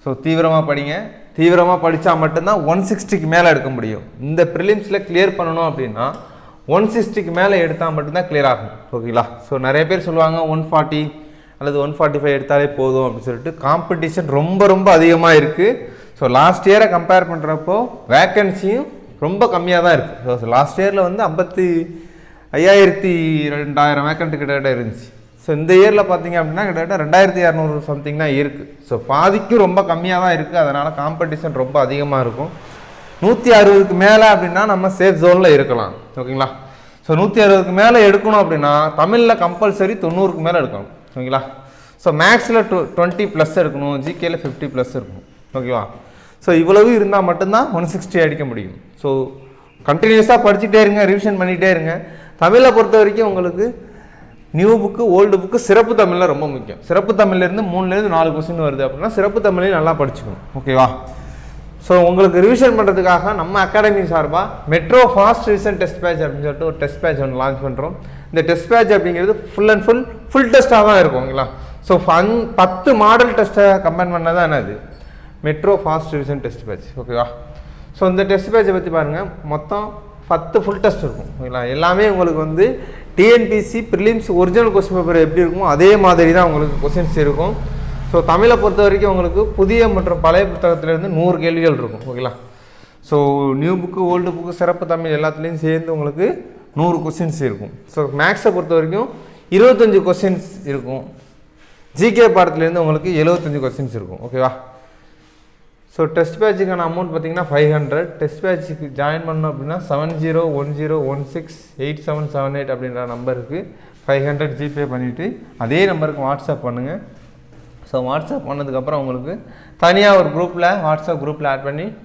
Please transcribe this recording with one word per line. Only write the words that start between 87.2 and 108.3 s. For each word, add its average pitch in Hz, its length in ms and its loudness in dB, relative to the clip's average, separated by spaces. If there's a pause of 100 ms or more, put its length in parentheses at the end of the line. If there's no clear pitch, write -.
இருக்கும். 180 300 -2 (560)
So, 170 80 2 (100)
தமிழை 214 320 4
பொறுத்த 196 240 0
வரைக்கும் 202 280 2
உங்களுக்கு 180 280 0 (160)
புதிய 220 380 2
மற்றும் 170 320 -2
பழைய 185 240 4
புத்தகத்திலிருந்து 165 640 -2
நூறு 175 240 2
கேள்விகள் 165 380 0
இருக்கும், 110 300 -10
ஓகேங்களா? 123 260 -8 (760)
So, 151 80 0 (460)
நியூ 175 180 0
புக்கு, 180 180 -8 (120)
ஓல்டு 180 260 -2
புக்கு, 170 240 -10
சிறப்பு 175 320 -2
தமிழ் 165 240 -4
எல்லாத்துலேயும் 156 480 -6
சேர்ந்து 160 300 -2
உங்களுக்கு 151 320 -4 (520)
நூறு 170 240 0
கொஸ்டின்ஸ் 156 440 -6
இருக்கும். 101 260 -10 (200)
So, 160 60 -8 (200)
மேக்ஸை 196 360 0
பொறுத்த 170 220 -4
வரைக்கும் 175 320 -2 (480)
இருபத்தஞ்சு 214 500 6
கொஸ்டின்ஸ் 180 420 -2 (220)
இருக்கும். 131 320 -8 (960)
ஜி 202 80 4 (100)
கே 233 80 8 (120)
பாடத்துலேருந்து 170 460 0
உங்களுக்கு 156 280 -2 (100)
எழுபத்தஞ்சு 160 440 0
கொஸ்டின்ஸ் 123 340 -6
இருக்கும், 92 280 -14
ஓகேவா? 127 240 -2 (1400)
So, - 80 -6 (160)
டெஸ்ட் 165 240 -4
பேட்சுக்கான 185 480 -2
அமௌண்ட் 170 240 -6
பார்த்தீங்கன்னா 165 380 -6
ஃபைவ் 147 240 2
ஹண்ட்ரட். 151 340 -4 (140)
டெஸ்ட் 147 220 -8